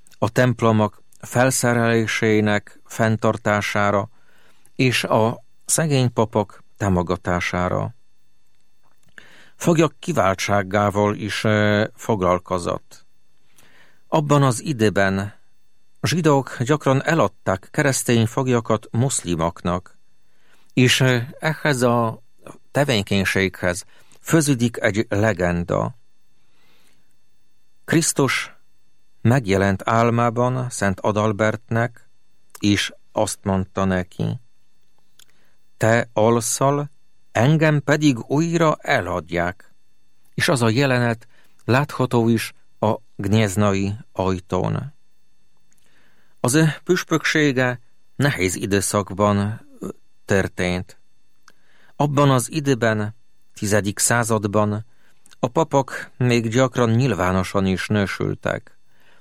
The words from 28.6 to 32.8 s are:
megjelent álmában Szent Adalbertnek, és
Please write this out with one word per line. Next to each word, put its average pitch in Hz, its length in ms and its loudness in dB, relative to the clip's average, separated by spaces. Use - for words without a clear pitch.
megjelent 98 640 2
álmában 120 880 0
Szent 98 300 -2
Adalbertnek, 110 1080 -2
és 101 340 0